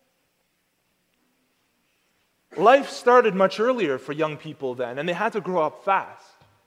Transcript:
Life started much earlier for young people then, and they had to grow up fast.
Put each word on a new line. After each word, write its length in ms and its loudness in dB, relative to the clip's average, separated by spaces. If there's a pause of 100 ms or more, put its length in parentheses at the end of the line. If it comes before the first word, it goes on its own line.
(2500)
Life 340 4
started 460 4
much 240 0
earlier 380 0
for 160 -10
young 220 -4
people 380 -10
then, 240 -8
and 100 -6
they 60 -4
had 200 -4
to 80 -4
grow 200 -2
up 220 -4
fast. 420 -4 (420)